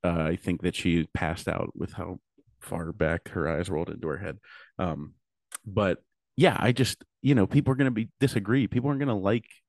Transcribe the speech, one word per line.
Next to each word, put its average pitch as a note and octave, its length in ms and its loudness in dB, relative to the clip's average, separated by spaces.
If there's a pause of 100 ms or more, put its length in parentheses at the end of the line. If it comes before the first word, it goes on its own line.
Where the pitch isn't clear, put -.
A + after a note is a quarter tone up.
uh, E2+ 200 2
I D#2+ 140 0
think - 260 -4
that F2+ 120 0
she E2 400 2
passed - 340 -4
out - 280 -4
with - 160 -6
how F2+ 260 -10 (420)
far E2+ 320 -8
back E2 360 -2
her D#2+ 200 -2
eyes E2 220 -2
rolled E2 200 -2
into - 180 -8
her C#2+ 100 -4
head. F#2+ 200 -8 (420)
Um, D#2+ 340 -4 (500)
but G2 380 0 (340)
yeah, D3+ 220 6
I B2 140 2
just, - 320 0 (180)
you C3+ 140 4
know, G2 100 6
people C#3 260 2
are B2+ 40 2
gonna C3+ 160 2
be, A2+ 260 -2
disagree. A#2 480 2
People B2 220 0
aren't C#3 120 0
gonna C3+ 160 0
like G2+ 300 0 (220)